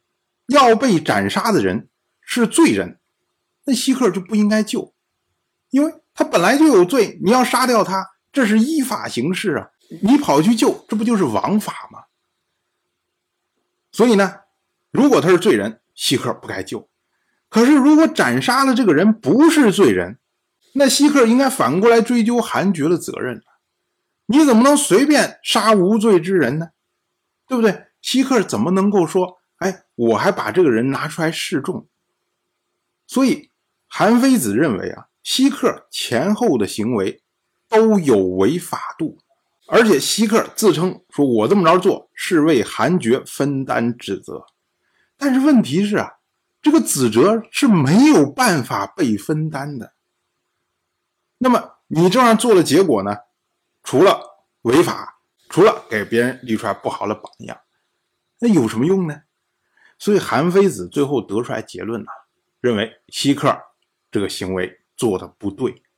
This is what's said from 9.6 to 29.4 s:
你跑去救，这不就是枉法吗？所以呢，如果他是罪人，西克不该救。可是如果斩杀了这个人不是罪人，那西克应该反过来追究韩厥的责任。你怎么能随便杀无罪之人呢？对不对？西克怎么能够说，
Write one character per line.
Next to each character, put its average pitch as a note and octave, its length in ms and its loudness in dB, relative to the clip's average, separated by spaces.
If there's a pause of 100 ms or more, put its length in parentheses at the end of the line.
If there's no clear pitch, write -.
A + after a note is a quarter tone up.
你 B3 160 4
跑 D3+ 240 2
去 A3 120 2
救， A3 340 -2
这 - 60 -6
不 G#3+ 80 -4
就 A#3 140 0
是 F#3+ 80 0
枉 B2 340 -2
法 - 320 -10
吗？ - 140 -20 (1900)
所 A3 160 2
以 A#3+ 80 4
呢， G3 260 0 (500)
如 C4+ 180 2
果 B3 140 4
他 E3 80 0
是 F3+ 80 4
罪 F3 180 2
人， G#2 240 -6 (140)
西 - 240 -2
克 B2 160 -6
不 - 120 -18
该 F#2+ 160 -10
救。 - 240 -14 (640)
可 A3+ 160 2
是 C#4 100 4
如 D4 220 4
果 D#4 100 4
斩 C3+ 360 -2
杀 B3+ 200 0
了 C4 120 2
这 B3 100 0
个 F#3 80 2
人 F3 180 2
不 A3 380 2
是 D4 240 4
罪 F3+ 180 4
人， F#2 280 -4 (560)
那 C4+ 120 2
西 C#4+ 220 2
克 C#4+ 160 2
应 A3+ 140 2
该 C4+ 100 0
反 D3+ 320 -2
过 A3 80 4
来 A3+ 140 4
追 A#3+ 200 0
究 A#3+ 160 0
韩 F#3 360 -2
厥 D#3 160 -2
的 F3 80 0
责 - 200 -12
任。 A#2 240 -10 (840)
你 C#4+ 180 4
怎 C4+ 100 4
么 A3 80 6
能 D4 140 4
随 C#4 300 2
便 C4+ 360 0
杀 G#3+ 300 0
无 G3+ 240 2
罪 G3+ 240 2
之 F3+ 140 -4
人 D3 240 0
呢？ E3 140 -10 (760)
对 C4 100 -4
不 A#3 60 0
对？ G3+ 240 0 (160)
西 C4 200 -2
克 C4 200 0
怎 G#2+ 180 -6
么 D3+ 120 -2
能 F#3+ 180 0
够 F#3+ 160 2
说， F3+ 320 -4 (180)